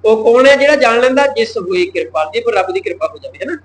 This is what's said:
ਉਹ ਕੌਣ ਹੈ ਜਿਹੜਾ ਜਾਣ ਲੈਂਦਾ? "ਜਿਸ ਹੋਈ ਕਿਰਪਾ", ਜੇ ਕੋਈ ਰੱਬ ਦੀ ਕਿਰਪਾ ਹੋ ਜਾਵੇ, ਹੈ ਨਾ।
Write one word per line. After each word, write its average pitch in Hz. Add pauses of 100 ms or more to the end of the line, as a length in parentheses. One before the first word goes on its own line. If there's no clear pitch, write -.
ਉਹ 220
ਕੌਣ 240
ਹੈ 277
ਜਿਹੜਾ 285
ਜਾਣ 233
ਲੈਂਦਾ? 262
"ਜਿਸ 233
ਹੋਈ 180
ਕਿਰਪਾ", 160
ਜੇ 233
ਕੋਈ 233
ਰੱਬ 185
ਦੀ 185
ਕਿਰਪਾ -
ਹੋ -
ਜਾਵੇ, -
ਹੈ 240
ਨਾ। 302